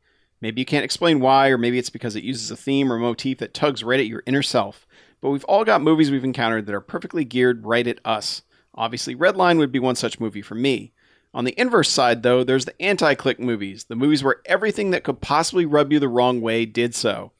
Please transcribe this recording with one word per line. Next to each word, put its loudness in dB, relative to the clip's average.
Maybe -6
you -2
can't 0
explain 0
why, 6
or 4
maybe 0
it's -4
because -8
it -8
uses -8
a -10
theme 0
or -2
motif -4
that -10
tugs -2
right 0
at 0
your -8
inner 0
self. -2
But 0
we've -2
all 2
got 2
movies 4
we've 0
encountered -2
that -8
are -4
perfectly -6
geared 2
right 0
at -6
us. -6
Obviously, -6
Red 0
Line 4
would 2
be 0
one 0
such -4
movie -6
for -14
me. -2
On -4
the -4
inverse 2
side, 2
though, 4
there's 0
the -12
anti-click 0
movies, -6
the -10
movies 2
where 0
everything 0
that -2
could -4
possibly 0
rub 2
you 4
the 0
wrong 2
way 0
did -2
so. -4